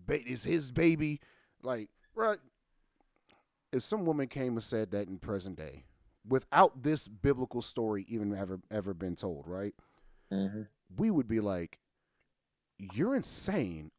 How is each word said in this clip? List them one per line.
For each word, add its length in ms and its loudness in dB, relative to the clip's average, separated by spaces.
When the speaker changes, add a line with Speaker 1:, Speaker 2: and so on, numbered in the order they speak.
Speaker 1:
ba-, 200 -2
it's 160 -6
his 280 0
baby." 500 4
Like, 300 -6
right? 240 2
If 120 0
some 200 -2
woman 240 2
came 260 -2
and 100 -2
said 260 -2
that 180 -2
in 120 -10
present 360 -4
day, 280 -12
without 540 6
this 260 0
biblical 540 0
story 480 -2
even 260 0
ever, 240 -4
ever 240 -2
been 200 -2
told, 320 -6
right? 280 -4
Speaker 2:
Mm-hmm. 320 -2
Speaker 1:
We 160 2
would 160 2
be 140 2
like, 360 -2
"You're 360 0
insane, 840 -2